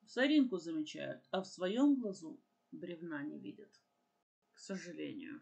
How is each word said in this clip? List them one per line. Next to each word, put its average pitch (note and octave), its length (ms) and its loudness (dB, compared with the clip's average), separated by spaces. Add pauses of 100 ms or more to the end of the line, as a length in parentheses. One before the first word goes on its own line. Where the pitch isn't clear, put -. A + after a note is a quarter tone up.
соринку C4 520 6
замечают, D#3 720 -6
а F#3+ 120 0
в F#3+ 40 -6
своем B3 540 4
глазу E3+ 400 -8 (300)
бревна E3 520 -8
не D3+ 160 -8
видят. - 420 -14 (760)
К - 40 -20
сожалению. D#3 840 -10